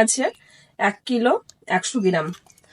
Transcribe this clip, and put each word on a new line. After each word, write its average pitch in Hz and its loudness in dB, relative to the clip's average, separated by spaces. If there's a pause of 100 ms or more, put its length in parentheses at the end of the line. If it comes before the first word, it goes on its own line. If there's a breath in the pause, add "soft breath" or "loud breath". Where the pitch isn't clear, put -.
আছে 240 -2 (560 soft breath)
এক 202 0 (120)
কিলো 240 2 (440)
একশো - -4
গ্রাম। 165 0 (460 soft breath)